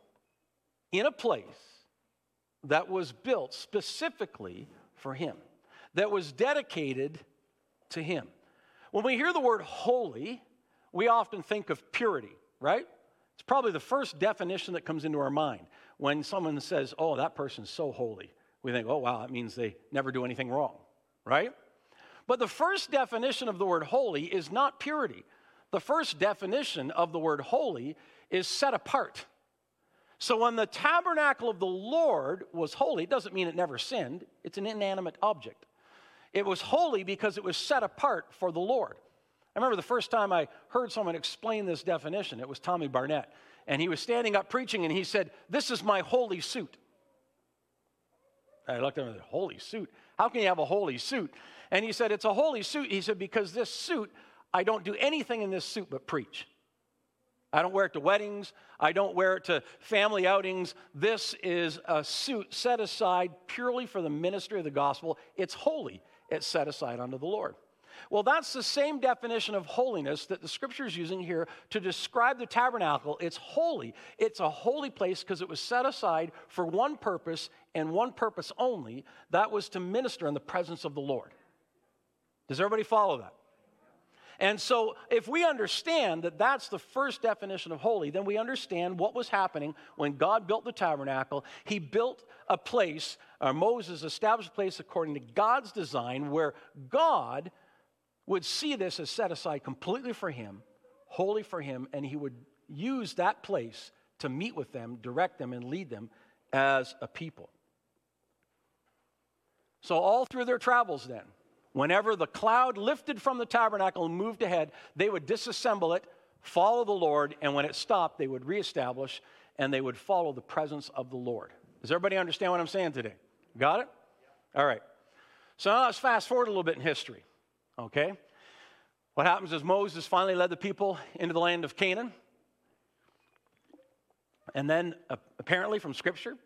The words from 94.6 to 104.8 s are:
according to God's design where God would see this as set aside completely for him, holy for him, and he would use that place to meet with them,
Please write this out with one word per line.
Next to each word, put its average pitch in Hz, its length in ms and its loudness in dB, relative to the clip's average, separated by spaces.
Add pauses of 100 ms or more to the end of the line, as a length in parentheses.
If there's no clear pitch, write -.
according 156 360 -4
to 143 40 -8
God's 208 520 2
design 135 580 -4
where 151 240 2 (340)
God 175 640 2 (760)
would 185 180 0
see 294 300 -2
this 190 240 -4
as 151 100 -6
set 196 220 -2
aside 151 320 -6
completely 226 500 -4
for 196 160 -6
him, 107 320 -10 (460)
holy 208 340 0
for 190 180 -8
him, 135 320 -8
and 143 140 -6
he 135 100 -8
would 135 300 -8 (220)
use 208 480 -6
that 185 260 2
place 120 500 -6 (280)
to 147 100 -4
meet 139 260 -6
with 135 160 -8
them, 120 260 -10